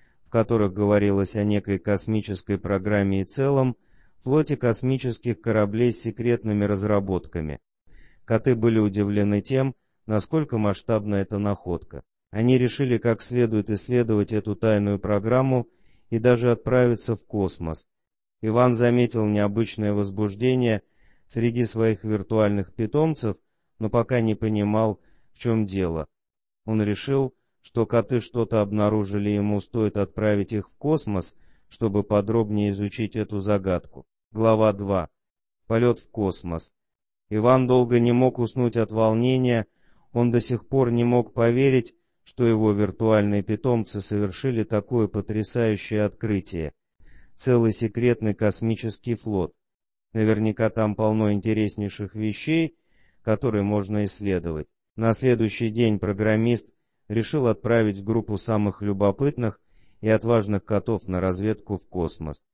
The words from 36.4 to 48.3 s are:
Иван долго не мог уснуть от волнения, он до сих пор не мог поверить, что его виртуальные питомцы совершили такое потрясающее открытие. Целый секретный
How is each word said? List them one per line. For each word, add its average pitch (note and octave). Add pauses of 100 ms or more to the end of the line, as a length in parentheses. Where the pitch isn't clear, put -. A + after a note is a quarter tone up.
Иван B2
долго B2
не A#2
мог B2
уснуть A#2+
от A2
волнения, A#2 (460)
он A#2+
до A#2
сих A#2
пор C3
не A#2+
мог A#2+
поверить, B2 (260)
что -
его A2
виртуальные G#2
питомцы A2
совершили G#2
такое A2
потрясающее G#2+
открытие. F#2+ (640)
Целый A#2
секретный A2+